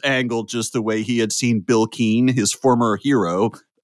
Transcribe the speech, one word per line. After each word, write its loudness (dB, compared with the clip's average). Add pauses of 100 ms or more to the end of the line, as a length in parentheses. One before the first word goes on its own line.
angled -2
just -4
the -2
way -2
he -2
had 0
seen 0
Bill 2
Keane, 2
his 0
former 2
hero, 0 (340)